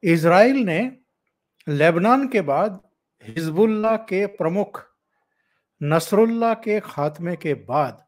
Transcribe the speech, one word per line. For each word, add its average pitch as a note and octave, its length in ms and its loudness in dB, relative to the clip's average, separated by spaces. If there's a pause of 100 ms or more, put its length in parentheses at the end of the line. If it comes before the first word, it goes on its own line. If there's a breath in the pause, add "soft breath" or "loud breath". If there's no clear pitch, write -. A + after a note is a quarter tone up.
इजराइल F3 520 4
ने A#3 420 -4 (720)
लेबनान F3 580 2
के A3 140 -2
बाद F3 400 -2 (420)
हिजबुल्लाह G#3 760 -2
के G3+ 280 -4
प्रमुख F#3+ 580 -6 (1000)
नसरुल्लाह A3+ 720 0
के G#3+ 260 -4
खात्मे D#3+ 560 -8
के D#3+ 180 -6
बाद A#2+ 540 -4